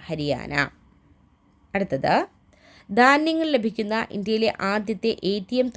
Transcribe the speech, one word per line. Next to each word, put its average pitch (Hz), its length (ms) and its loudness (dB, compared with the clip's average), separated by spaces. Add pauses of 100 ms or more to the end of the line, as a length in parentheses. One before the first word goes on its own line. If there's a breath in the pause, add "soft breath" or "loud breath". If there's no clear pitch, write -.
ഹരിയാന. 143 640 -2 (1040)
അടുത്തത്, 185 500 0 (680 soft breath)
ധാന്യങ്ങൾ 302 560 4
ലഭിക്കുന്ന 220 640 0
ഇന്ത്യയിലെ 220 500 0
ആദ്യത്തെ 208 640 -2
എ 202 160 0
ടി 196 160 -6
എം 254 220 2